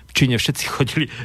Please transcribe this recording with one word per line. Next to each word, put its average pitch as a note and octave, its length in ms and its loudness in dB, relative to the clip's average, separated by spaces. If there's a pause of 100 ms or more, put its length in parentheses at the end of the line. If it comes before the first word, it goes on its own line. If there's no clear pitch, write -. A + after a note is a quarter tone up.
V - 80 -20
Číne B2+ 240 4
všetci - 320 -2
chodili C#3 400 -2 (120)